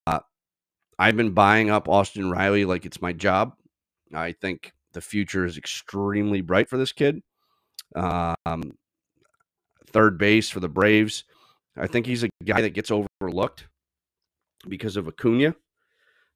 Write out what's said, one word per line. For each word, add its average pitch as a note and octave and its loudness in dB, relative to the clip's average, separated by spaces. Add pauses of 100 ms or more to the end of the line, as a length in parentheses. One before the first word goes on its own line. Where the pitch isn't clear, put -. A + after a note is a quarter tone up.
(960)
I've G#2+ 4
been A2+ 0
buying G#2+ 4
up G#2 0
Austin G2 2
Riley G2 2
like F2+ -2
it's - -14
my F2 -4
job. G2 0 (580)
I E2 -6
think F2 -8 (220)
the F2 -12
future G2 -2
is E2+ -6
extremely G2+ -4
bright F#2 0
for B2+ -4
this C3 -4
kid. D3 0 (720)
Um, E2 -4 (1120)
third A2 4
base G#2+ 4
for F#2+ -8
the F2+ -4
Braves. G#2+ 2 (520)
I D#2+ -4
think A#2+ -2
he's A#2+ -4
a A2 -2 (140)
guy G#2+ 0
that G#2 -2
gets - -8
overlooked G2 -4 (1000)
because F#2+ -8
of F#2 -6
Acuna. B2 0 (800)